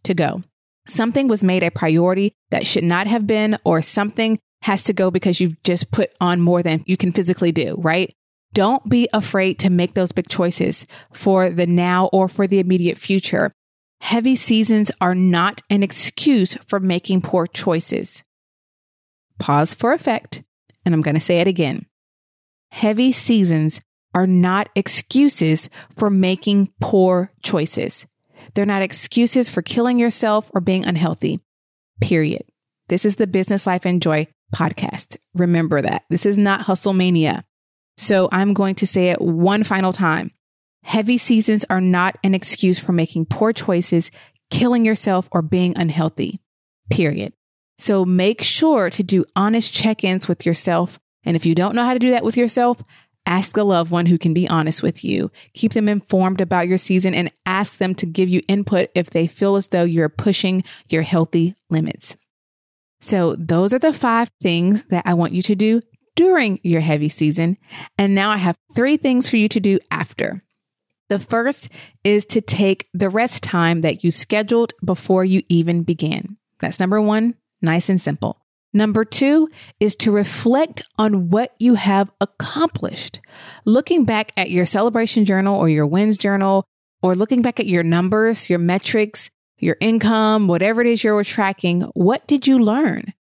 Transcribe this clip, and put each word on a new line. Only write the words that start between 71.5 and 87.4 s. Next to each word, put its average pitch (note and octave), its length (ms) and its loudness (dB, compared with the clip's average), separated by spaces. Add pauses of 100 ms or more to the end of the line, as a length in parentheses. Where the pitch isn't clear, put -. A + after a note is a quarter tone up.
is G#3 240 2
to A3 140 0
take G3 520 0
the F#3+ 160 -2
rest A3 320 -2
time E3+ 400 0
that D#3+ 220 -2
you F3 80 2
scheduled A3+ 640 0 (100)
before F#3 420 0
you F#3+ 240 2
even E3+ 320 2
began. E3 560 -4 (220)
That's - 200 -6
number F#3+ 220 0
one, A3 340 0 (260)
nice E3+ 280 0
and F#3+ 100 2
simple. - 400 -6 (340)
Number G#3+ 320 2
two D4 420 2 (320)
is G#3 180 0
to A3 140 0
reflect A3+ 680 0 (160)
on G3+ 320 0
what A3 300 0
you A#3+ 160 4
have G3 440 2
accomplished. - 1000 -6 (420)
Looking C#4 400 2
back G#3+ 320 -2
at F#3+ 160 -2
your F3+ 140 2
celebration A3 580 0
journal G3 320 2
or E3 140 2
your D3+ 180 2
wins G3+ 300 2
journal, G3 480 0 (360)
or F3+ 140 2
looking A3+ 260 0